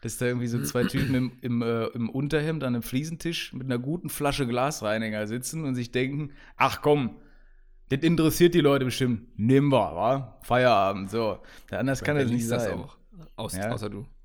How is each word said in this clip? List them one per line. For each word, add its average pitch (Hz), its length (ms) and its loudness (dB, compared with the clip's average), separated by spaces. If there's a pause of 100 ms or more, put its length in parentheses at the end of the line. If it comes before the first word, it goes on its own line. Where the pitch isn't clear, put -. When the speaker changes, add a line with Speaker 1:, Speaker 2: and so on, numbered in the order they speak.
Speaker 1:
dass 113 160 -8
da 123 80 -2
irgendwie 123 220 -2
so 120 140 -2
zwei 123 240 0
Typen 135 280 0
im, 127 180 0 (100)
im, 120 200 -2
äh, 117 260 0
im 117 220 -4
Unterhemd 147 540 -2
an 123 100 -2
einem 120 100 -2
Fliesentisch 160 720 -6
mit 131 120 -10
einer 127 140 -2
guten 151 300 -6
Flasche 139 380 -2
Glasreiniger 110 800 -2
sitzen 123 380 -8
und 131 100 -4
sich 120 160 -6
denken, 139 400 -2 (260)
„Ach 127 240 0
komm, 143 360 2 (720)
das 139 100 0
interessiert 165 560 4
die 170 60 6
Leute 139 240 4
bestimmt. 123 520 -2
Nehmen 135 320 6
wir, 101 260 2
wa? 117 480 -2
Feierabend“, 101 680 4
so. 110 280 -2 (320)
Ja, 95 80 -4
anders 131 220 0
kann 151 140 0
das 143 100 2
Speaker 2:
Wer 113 80 0
Speaker 1:
nicht 120 80 0
Speaker 2:
liest 113 100 -2
das 120 140 0
Speaker 1:
sein. 92 140 -4
Speaker 2:
auch? - 180 -16 (380)
Aus-, 107 220 -8
Speaker 1:
Ja. 104 140 -2
Speaker 2:
außer 110 180 -6
du. 101 160 -10 (200)